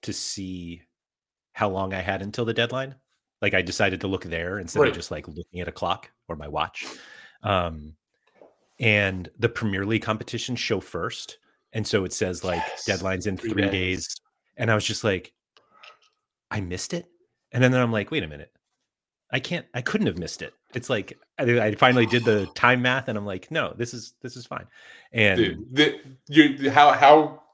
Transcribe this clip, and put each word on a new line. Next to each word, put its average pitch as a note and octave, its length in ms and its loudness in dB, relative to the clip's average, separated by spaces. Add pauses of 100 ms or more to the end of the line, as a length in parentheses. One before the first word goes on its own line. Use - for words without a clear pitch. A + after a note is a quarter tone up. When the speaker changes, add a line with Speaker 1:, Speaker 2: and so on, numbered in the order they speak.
Speaker 1:
to G#2 100 -8
see F2+ 680 -8 (680)
how G#2+ 160 2
long F#2+ 240 -2
I F#2+ 80 -4
had F#2+ 200 -2
until G#2+ 240 -6
the A2+ 80 -2
deadline. B2+ 420 -4 (460)
Like, G#2 120 0
I F#2+ 80 4
decided F#2 400 0
to G2+ 60 -4
look F#2+ 160 -4
there F2 360 -6
instead F2 220 -4
Speaker 2:
Right. C3 80 6
Speaker 1:
of G2+ 60 -6
just, E2+ 160 -10
like, D2+ 160 -10
looking E2+ 320 -12
at E2+ 80 -6
a - 40 -10
clock - 380 -6 (180)
or F2+ 80 -10
my D2 120 -14
watch. D2+ 380 -6 (580)
Um, E2 520 -2 (840)
and G2+ 580 2
the A2 120 0
Premier G2 360 -4
League A2 180 0
competitions A#2 560 -6
show G2+ 200 -2
first. - 580 -10 (360)
And A2 120 -4
so G2 200 0
it F2+ 80 -4
says, F2+ 300 -4
like, F2 220 -2
Speaker 2:
Yes. - 220 -10
Speaker 1:
"Deadlines F#2+ 400 -2
in F#2+ 100 -2
Speaker 2:
Three A2 140 -6
Speaker 1:
three G2+ 120 0
Speaker 2:
days. G2 80 0 (360)
Speaker 1:
days." - 80 -8 (420)
And A2+ 140 0
I A2 40 6
was G#2 100 0
just - 180 -4
like, F#2+ 300 -2 (1160)
"I G#2 120 -4
missed F2+ 320 -6
it?" E3+ 160 -8 (420)
And A#2+ 120 2
then, B2+ 80 6
then B2+ 100 2
I'm A#2 100 0
like, G#2 200 -2
"Wait D3 120 -2
a E2 40 -8
minute. D2 240 -16 (800)
I C3 80 -2
can't, E3+ 340 -8
I B2 80 -6
couldn't G3+ 260 -2
have F2 100 -4
missed E2 240 -8
it." C#2 120 -12 (200)
It's A2+ 160 -10
like, G#2 280 -4 (200)
I, A#2+ 220 2
I G#2+ 160 0
finally B2 300 6
did A#2 180 0
the G#2+ 280 2
Speaker 2:
<sighs> - 40 -18
Speaker 1:
time B2 260 4
math B2+ 280 0
and A2+ 80 -4
I'm G#2 80 -6
like, F#2+ 260 -10
"No, C3 260 -4
this A#2 160 -6
is, A#2 280 -16
this B2 160 -14
is B2 80 -16
fine." - 200 -12 (460)
And G#2 260 4
Speaker 2:
Dude, G2+ 380 -2
the, - 240 4 (300)
you, C#3 420 6
how, C#3+ 220 8
how D3 500 8 (100)